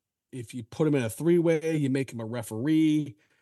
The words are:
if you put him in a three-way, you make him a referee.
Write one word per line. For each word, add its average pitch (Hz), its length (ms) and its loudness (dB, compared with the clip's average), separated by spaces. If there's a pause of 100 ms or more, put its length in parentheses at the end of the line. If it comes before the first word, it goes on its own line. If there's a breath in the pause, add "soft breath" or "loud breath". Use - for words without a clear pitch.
(320)
if 120 220 -12
you 123 100 -10
put - 240 0
him 147 60 2
in 139 100 2
a 113 60 -2
three-way, 165 680 2
you 139 120 0
make 131 240 -2
him 117 60 -10
a 113 60 -8
referee. 139 880 0 (260)